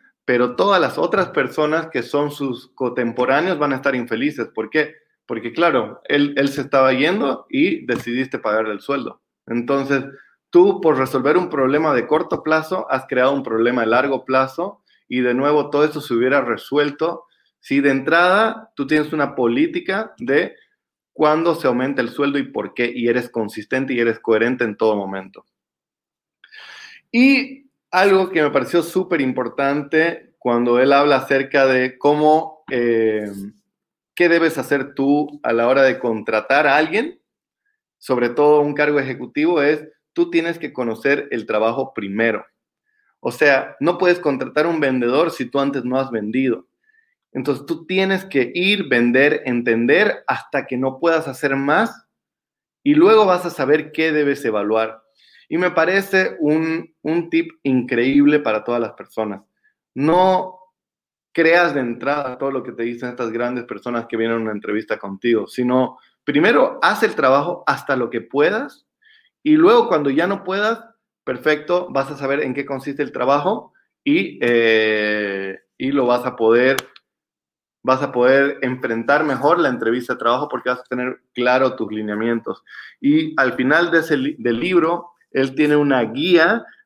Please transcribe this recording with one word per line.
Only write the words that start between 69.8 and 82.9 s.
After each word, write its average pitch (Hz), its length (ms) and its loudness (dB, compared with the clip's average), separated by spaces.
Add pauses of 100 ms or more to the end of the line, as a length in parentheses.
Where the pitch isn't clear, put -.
cuando 147 240 0
ya 160 160 0
no 196 160 -4
puedas, 208 420 -4 (380)
perfecto, 151 680 -2
vas 135 220 -4
a 143 60 -12
saber 139 240 -2
en 135 120 -4
qué 139 140 -6
consiste 139 380 -6
el 127 80 -8
trabajo 147 600 -2 (300)
y, 160 400 -2
eh, 107 1200 0 (180)
y 131 140 -4
lo 139 120 0
vas 120 220 0
a 123 80 -4
poder, 117 420 4 (1040)
vas 131 220 0
a 139 80 -4
poder 135 520 2
enfrentar 127 600 0
mejor 147 380 0
la 151 80 2
entrevista 120 460 -2
de 123 40 -8
trabajo 127 300 -2
porque 127 220 -6
vas 123 100 -4
a - 100 -20
tener 127 300 -6 (120)
claro 127 440 0
tus 107 160 -8
lineamientos. 107 720 -4 (360)